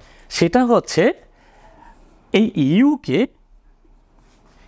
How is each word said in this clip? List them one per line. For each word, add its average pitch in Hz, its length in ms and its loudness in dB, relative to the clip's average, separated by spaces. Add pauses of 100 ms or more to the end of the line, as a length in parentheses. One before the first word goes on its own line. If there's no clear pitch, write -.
(280)
সেটা 247 360 -2
হচ্ছে 233 480 0 (1200)
এই 214 220 0
ইউকে, 190 720 0 (1400)